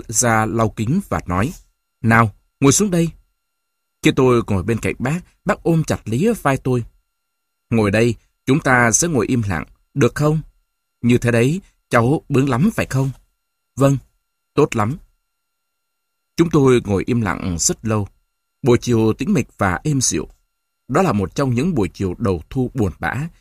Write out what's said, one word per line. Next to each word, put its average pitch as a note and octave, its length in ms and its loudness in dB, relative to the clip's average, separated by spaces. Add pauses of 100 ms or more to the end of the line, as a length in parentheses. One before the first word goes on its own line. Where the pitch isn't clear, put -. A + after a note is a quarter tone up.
ra A2 380 0
lau A2 240 -2
kính B2 400 -2
và F2 160 -4
nói, G2 280 -2 (480)
"Nào, A2+ 300 2 (280)
ngồi C#3 120 6
xuống G3 200 0
đây." E3+ 180 -2 (920)
Khi D#3 140 4
tôi B2+ 320 4
ngồi F#2+ 160 -2
bên G#2+ 160 -2
cạnh F#2 200 -4
bác, C#3 200 -4 (260)
bác - 180 -4
ôm E3 200 0
chặt - 220 -4
lấy C#3+ 360 0
vai C#3 160 -2
tôi. B2 260 -2 (840)
"Ngồi G#2+ 220 2
đây, A2+ 240 2 (300)
chúng C3 140 2
ta B2 320 2
sẽ E3 160 0
ngồi C#3 200 0
im B2 200 0
lặng, F2 180 -4 (280)
được B2+ 220 0
không? D3+ 260 0 (600)
Như A#2+ 160 4
thế A#2+ 140 0
đấy, C3 300 0 (280)
cháu B2 400 2
bướng C#3 200 2
lắm C3+ 240 2
phải F2+ 120 -4
không?" C3+ 240 -2 (640)
"Vâng, C#3 220 2 (560)
tốt D3+ 220 2
lắm." A2+ 220 -2 (1400)
Chúng E3+ 120 2
tôi C3+ 360 4
ngồi G2 220 0
im A#2+ 140 -2
lặng F2 380 -4
rất - 260 -4
lâu. G#2+ 220 -2 (540)
Buổi A#2+ 200 4
chiều A2 320 2
tĩnh D#3 200 -4
mịch C#3+ 140 0 (100)
và F#2 260 -2
êm C#3+ 180 -2
dịu. - 260 -4 (600)
Đó C#3 140 0
là E3 120 0
một G2 220 -2
trong C3+ 180 0
những D3+ 220 -2
buổi G2 180 0
chiều F#2 240 -4
đầu F#2 320 -2
thu B2+ 240 -4
buồn G2+ 260 -2
bã, - 160 -4 (260)